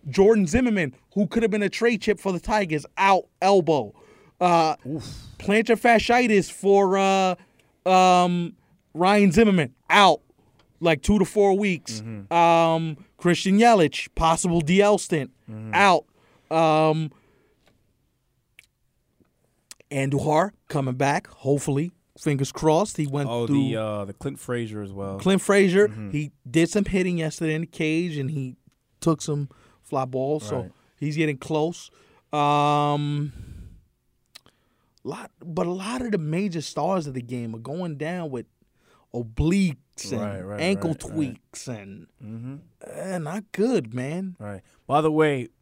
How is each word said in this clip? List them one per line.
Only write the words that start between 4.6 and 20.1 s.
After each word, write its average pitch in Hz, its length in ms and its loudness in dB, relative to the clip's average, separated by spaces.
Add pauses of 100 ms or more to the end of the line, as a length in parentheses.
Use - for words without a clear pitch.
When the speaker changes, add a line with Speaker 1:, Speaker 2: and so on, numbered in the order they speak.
Speaker 2:
Oof. 143 160 -8 (340)
Speaker 1:
plantar 214 420 2
fasciitis 233 720 4
for, 196 460 4
uh, 190 380 2 (540)
um, 180 640 4 (380)
Ryan 196 400 4
Zimmerman, 185 420 4 (140)
out. 185 320 6 (580)
Like, 160 220 2
two 208 180 2
to 185 60 4
four 196 320 2
weeks. 170 440 -4
Speaker 2:
Mm-hmm. 107 320 -10
Speaker 1:
Um, 165 640 4 (200)
Christian 185 420 2
Yelich, 220 560 4
possible 170 460 0
D 180 200 2
L 202 160 4
stint, 151 340 -4 (200)
Speaker 2:
Mm-hmm. 110 220 -12
Speaker 1:
out. 185 320 4 (440)
Um, 156 600 2 (2750)
Andujar 143 600 0 (160)